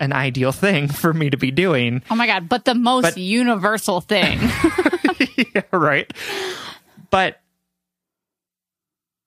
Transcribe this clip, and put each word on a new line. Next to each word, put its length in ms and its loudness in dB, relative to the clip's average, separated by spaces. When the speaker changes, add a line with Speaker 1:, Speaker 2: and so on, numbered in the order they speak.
Speaker 1:
an 120 -2
ideal 400 0
thing 360 0
<laughs> 140 -6
for 100 2
me 160 0
to 80 0
be 140 -2
doing. 600 0
Speaker 2:
Oh 40 0
my 140 2
God! 200 -2
But 180 -2
the 80 2
most 280 2
Speaker 1:
But 160 2
Speaker 2:
universal 840 0
thing. 440 0
Speaker 1:
<laughs> 60 2
Yeah, 80 2
right. 380 2
But, 300 0